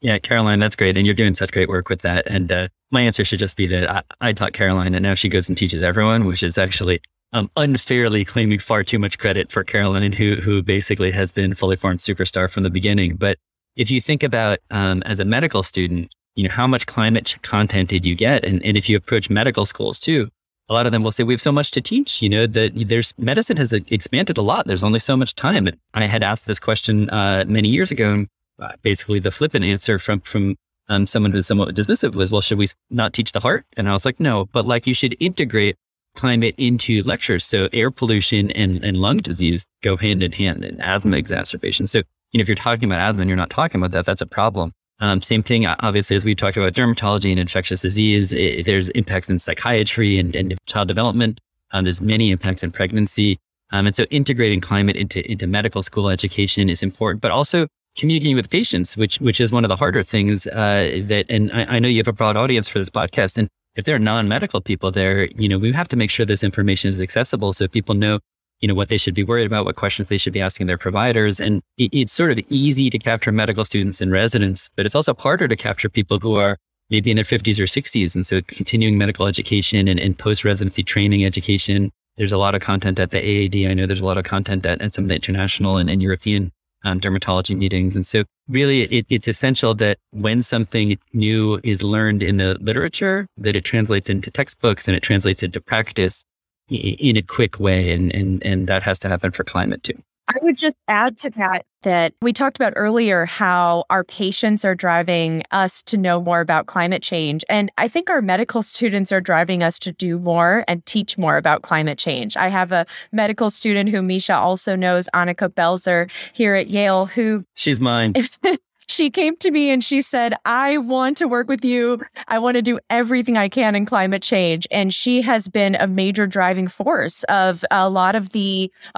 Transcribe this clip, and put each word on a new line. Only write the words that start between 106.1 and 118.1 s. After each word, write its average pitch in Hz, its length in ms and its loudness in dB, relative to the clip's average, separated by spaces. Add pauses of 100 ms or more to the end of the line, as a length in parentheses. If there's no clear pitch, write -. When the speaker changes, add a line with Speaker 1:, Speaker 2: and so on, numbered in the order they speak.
Speaker 2:
more 175 220 0
about 160 240 2
climate 180 360 -2
change. 156 460 -2
And 208 300 0
I 226 100 2
think 349 220 -2
our 320 100 2
medical 208 420 0
students 202 480 -2
are 190 120 2
driving 175 400 2
us 170 160 0
to 180 140 -8
do 175 260 -4
more 175 500 2
and 175 160 -4
teach - 320 -4
more 156 220 2
about 151 240 2
climate 156 340 0
change. 123 400 -4
I 185 120 2
have 185 240 0
a 170 120 2 (260)
medical 214 380 0
student 202 400 0
who 202 140 0
Misha 185 320 0
also 185 420 0
knows, 180 380 0
Annika 175 340 0
Belzer, 180 640 0 (240)
here 208 200 2
at 190 120 0
Yale, 196 400 2
who 220 480 -2
Speaker 1:
She's 135 260 0
mine. 117 380 2